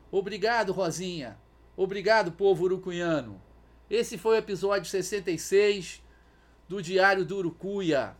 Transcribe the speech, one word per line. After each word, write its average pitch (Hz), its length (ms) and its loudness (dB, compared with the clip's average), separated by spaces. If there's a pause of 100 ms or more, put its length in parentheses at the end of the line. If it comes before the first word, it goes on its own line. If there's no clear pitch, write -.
(100)
Obrigado, 196 600 0
Rosinha. 165 640 -6 (400)
Obrigado, 190 560 2
povo 185 320 2
urucuiano. 175 800 -2 (480)
Esse 214 260 -2
foi 220 200 2
o - 20 4
episódio 196 500 -2
sessenta 190 420 -4
e 160 80 -2
seis 202 640 2 (680)
do 196 140 -8
Diário 185 420 4
do 180 120 -6
Urucuia. 170 840 -2